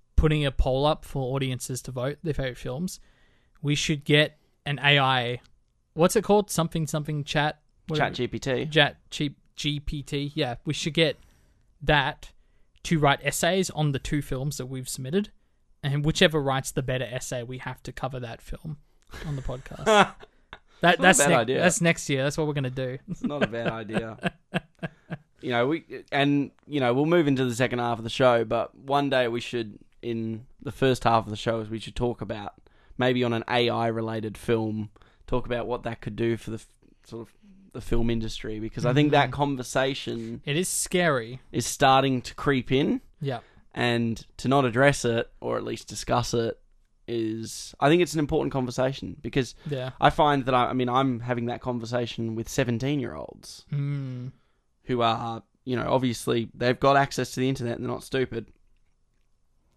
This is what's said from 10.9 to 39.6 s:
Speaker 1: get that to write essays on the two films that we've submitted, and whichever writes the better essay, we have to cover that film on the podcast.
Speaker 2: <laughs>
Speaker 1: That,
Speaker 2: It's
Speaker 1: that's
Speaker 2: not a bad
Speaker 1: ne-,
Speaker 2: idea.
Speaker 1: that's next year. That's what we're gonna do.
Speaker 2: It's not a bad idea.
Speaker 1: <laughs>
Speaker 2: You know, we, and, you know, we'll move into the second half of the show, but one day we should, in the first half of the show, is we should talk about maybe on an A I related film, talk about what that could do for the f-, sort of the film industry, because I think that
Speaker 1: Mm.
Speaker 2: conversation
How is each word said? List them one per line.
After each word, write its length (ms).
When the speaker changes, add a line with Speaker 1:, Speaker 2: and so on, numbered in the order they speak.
Speaker 1:
get 240
that 500
to 140
write 260
essays 480
on 200
the 80
two 220
films 360
that 100
we've 200
submitted, 440
and 220
whichever 360
writes 300
the 100
better 220
essay, 400
we 140
have 260
to 80
cover 300
that 200
film 360
on 80
the 60
podcast. 760
Speaker 2:
<laughs> 40
Speaker 1:
That, 140
Speaker 2:
It's 60
Speaker 1:
that's 180
Speaker 2:
not 80
a 20
bad 60
Speaker 1:
ne-, 60
Speaker 2:
idea. 80
Speaker 1:
that's 180
next 300
year. 140
That's 140
what 80
we're 100
gonna 140
do. 280
Speaker 2:
It's 160
not 180
a 60
bad 200
idea. 500
Speaker 1:
<laughs> 80
Speaker 2:
You 80
know, 180
we, 160
and, 420
you 120
know, 140
we'll 120
move 220
into 160
the 100
second 260
half 180
of 80
the 40
show, 360
but 300
one 340
day 180
we 140
should, 360
in 440
the 100
first 320
half 220
of 40
the 60
show, 240
is 100
we 100
should 180
talk 240
about 320
maybe 280
on 80
an 160
A 200
I 180
related 500
film, 520
talk 180
about 220
what 160
that 160
could 160
do 220
for 140
the 80
f-, 80
sort 220
of 60
the 80
film 280
industry, 520
because 240
I 80
think 180
that 200
Speaker 1:
Mm. 20
Speaker 2:
conversation 1120